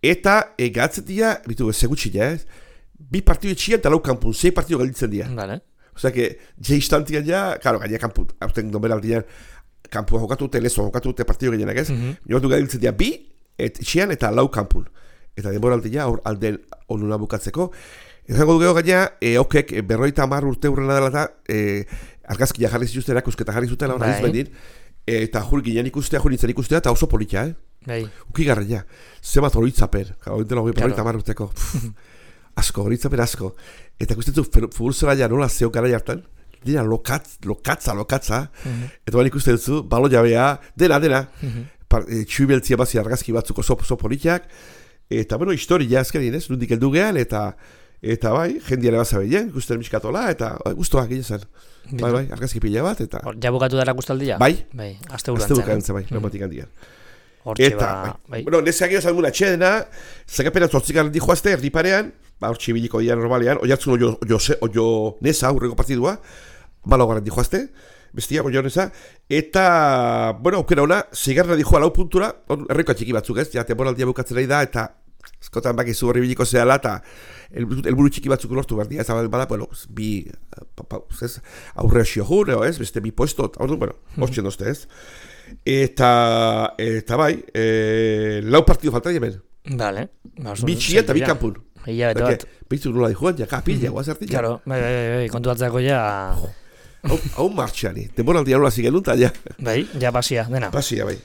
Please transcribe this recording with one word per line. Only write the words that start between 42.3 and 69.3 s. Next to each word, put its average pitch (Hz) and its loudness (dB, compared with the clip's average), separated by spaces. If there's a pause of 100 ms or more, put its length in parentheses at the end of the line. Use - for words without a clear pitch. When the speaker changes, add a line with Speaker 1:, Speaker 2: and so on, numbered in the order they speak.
Speaker 1:
beltzia 131 4
bazi 123 2
argazki 113 -2
batzuk 113 -2
oso, - 2
oso - 0
politak. 160 -2 (580)
Eta, 110 -2
bueno, 185 0
historia 135 2
azkenin, 131 -2
ez? 165 -6
Nondik 123 -2
heldu 120 2
gean, 190 2
eta, 104 -4 (460)
eta 113 -2
bai, 170 0
jendia 127 0
ere 113 4
bazabe, 107 0 (100)
eh? 214 0
Ikusten 120 -4
miskatola, 120 -4
eta, 113 -4
bai, 95 -4
gustoak 135 2
gila 127 -4
zen. 113 -6 (500)
Speaker 2:
Bitu. 123 -4
Speaker 1:
Bai, 120 2
bai, 135 0
argazki 123 -6
pila 110 0
bat, 196 -2
eta - -8
Speaker 2:
Hor 110 -10
ja 123 0
bukatu 127 0
da 131 2
erakustaldia? 131 -2
Speaker 1:
Bai. 131 4
Speaker 2:
Bai, 104 -12 (100)
asteburuan 120 -4
Speaker 1:
Asteburuan 113 2
Speaker 2:
zen, 107 2
eh? 101 -4
Speaker 1:
zen, 98 -2
bai, 98 -4
Speaker 2:
Mhm. 127 -8
Speaker 1:
lamatikan 98 -6
dira. 71 -12 (800)
Speaker 2:
Hortxe 113 -2
Speaker 1:
Eta, 110 -2
Speaker 2:
ba, 95 -6
Speaker 1:
bai. 92 -10 (100)
Speaker 2:
bai. 117 -10
Speaker 1:
Bueno, 160 0
nesak 170 -2
gero 190 0
salmuna 170 0
atxedena, 185 0 (420)
zergapena 160 2
zortzigarren 151 2
dijoazte, 170 2
erdi 139 -2
parean, 190 0 (260)
ba, 110 -4
hortxe 117 -6
ibiliko 113 -2
dira 120 2
normalean, 120 2
Oiartzun 120 2
oio, 117 2
oio, 113 2
ze-, 147 0
oio 113 0
nesa, 131 2
aurreko 123 2
partidua, 139 0 (640)
hamalaugarren 113 4
dijoazte, 131 -2 (420)
bestia, - -4
oio 135 0
nesa, 165 0 (360)
eta, 139 2